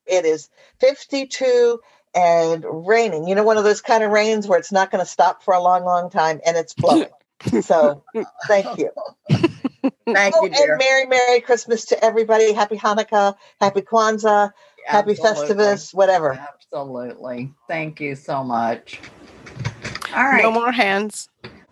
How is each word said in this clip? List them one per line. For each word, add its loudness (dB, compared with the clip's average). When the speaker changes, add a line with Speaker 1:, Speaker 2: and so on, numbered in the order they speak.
Speaker 1:
It 0
is -2
fifty-two 0
and 2
raining. 0
You 0
know, 2
one 4
of 0
those 2
kind 2
of -2
rains 0
where 2
it's -4
not 0
gonna -2
stop 0
for 0
a 4
long, 4
long -2
time, 0
and 0
it's -6
blowing. 2
Speaker 2:
<laughs> -6
Speaker 1:
So, 2
thank 0
you. -2
Speaker 2:
Thank 2
Speaker 1:
Oh, 4
Speaker 2:
you, -2
dear. 2
Speaker 1:
and -2
Merry, 2
Merry 2
Christmas -2
to 0
everybody. 2
Happy -2
Hanukkah, 0
Happy 0
Kwanzaa, 2
Happy 2
Speaker 2:
Absolutely. 0
Speaker 1:
Festivus, 0
whatever. 2
Speaker 2:
Absolutely. -12
Thank -8
you -8
so -6
much. -6
All 0
right. 2
Speaker 3:
No 4
more -2
hands. -2